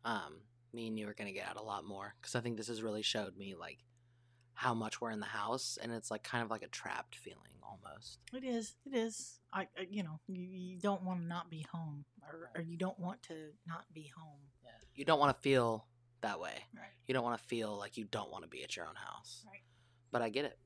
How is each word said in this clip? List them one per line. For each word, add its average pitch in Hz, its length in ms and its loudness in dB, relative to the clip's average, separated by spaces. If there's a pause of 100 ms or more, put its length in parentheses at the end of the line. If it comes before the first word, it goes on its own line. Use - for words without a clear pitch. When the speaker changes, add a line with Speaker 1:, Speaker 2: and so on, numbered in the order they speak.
Speaker 1:
Mm-hmm. 233 60 2 (160)
Speaker 2:
um, 151 140 -14 (320)
me 117 140 -4
and 110 120 -2
you 104 80 -4
are 104 60 -6
gonna 104 200 -6
get 95 140 -4
out 92 100 -6
a 107 60 -8
lot 101 220 -4
more, 98 360 -8
'cause - 140 -6
I 120 60 4
think 117 160 -2
this 107 100 -4
has 113 160 -4
really 107 180 0
showed 98 360 0
me, 98 180 -6
like, 82 280 -10 (720)
how 123 200 2
much 110 260 -2
we're 117 120 -2
in 107 80 -2
the 104 80 -4
house, 110 500 0
and 120 140 -6
it's, 110 200 -4
like, 110 120 -2
kind 120 200 2
of 107 60 -2
like 110 140 -2
a - 40 -10
trapped - 480 -6
feeling - 460 -16
almost. - 580 -14 (140)
Speaker 1:
It 262 100 -4
is. 233 320 0 (100)
It 269 100 -6
is. 226 440 0 (140)
I, 190 140 0 (100)
I, 185 120 -2
you 208 140 0
know, 156 240 -4
you, 185 160 -4
you 185 360 -8
don't 196 240 4
wanna 180 220 0
not 170 240 -4
be 160 120 -6 (100)
home, 151 340 -6 (180)
or, 165 320 -12
or 170 60 -2
you 165 160 -4
don't 185 220 0
want 180 240 -4
to 156 300 -10 (140)
not 165 260 -8
be 156 220 -10
home. 151 240 -16 (240)
Speaker 2:
Yeah. 120 80 -18 (240)
You 139 100 -2
don't 160 140 12
wanna 143 160 12
feel 117 520 8 (340)
that 98 180 2
way. - 260 -4 (100)
Speaker 1:
Right. - 140 -14 (160)
Speaker 2:
You 131 80 2
don't 127 100 6
wanna 120 140 4
feel 107 400 0
like 101 200 -6
you 107 80 -2
don't 101 260 -2
wanna 90 160 -8
be 71 160 -8
at - 120 -4
your 82 120 -4
own 80 80 -8
house. - 520 -10
Speaker 1:
Right. 202 160 -18 (480)
Speaker 2:
But 120 100 4
I 113 80 4
get 135 160 2
it. - 200 -6